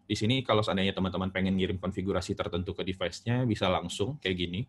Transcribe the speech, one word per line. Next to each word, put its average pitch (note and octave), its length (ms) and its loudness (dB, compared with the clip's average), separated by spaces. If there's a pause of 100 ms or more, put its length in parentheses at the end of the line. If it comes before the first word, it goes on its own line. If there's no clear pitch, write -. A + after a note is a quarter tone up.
Di G#2+ 80 -2
sini B2 320 2
kalau G#2+ 160 4
seandainya F#2+ 320 0
teman-teman F#2 400 0
pengen F#2+ 240 2
ngirim F#2 240 0
konfigurasi F#2 560 -2
tertentu F2+ 400 -4
ke F2+ 80 -4
device-nya, A2+ 640 -2
bisa G#2 160 2
langsung F#2 560 0
kayak F#2+ 160 0
gini. F2+ 320 -2